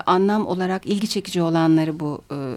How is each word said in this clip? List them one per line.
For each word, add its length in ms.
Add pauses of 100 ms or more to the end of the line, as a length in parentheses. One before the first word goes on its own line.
anlam 420
olarak 380
ilgi 240
çekici 320
olanları 580
bu, 220 (100)
e, 40 (220)